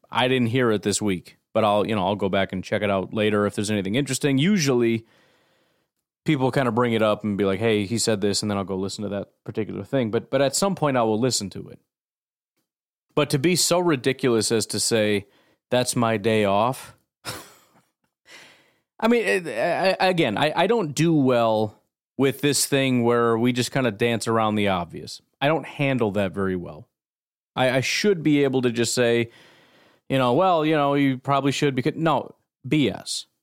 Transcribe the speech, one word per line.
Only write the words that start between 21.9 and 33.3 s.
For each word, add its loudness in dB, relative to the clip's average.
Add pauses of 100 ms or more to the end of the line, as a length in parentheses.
with 0
this 0
thing 2
where 2
we 2
just -4
kinda 0
dance 0
around 0
the 0
obvious. -6 (180)
I 2
don't -2
handle -2
that -2
very -2
well. -12 (680)
I, 2
I 2
should 0
be 4
able 2
to 0
just -2
say, 2 (800)
you 0
know, 2
"Well, 2
you 2
know, 2
you 2
probably 0
should," 0
because, -2
no, -2 (320)
B 2
S. -8 (160)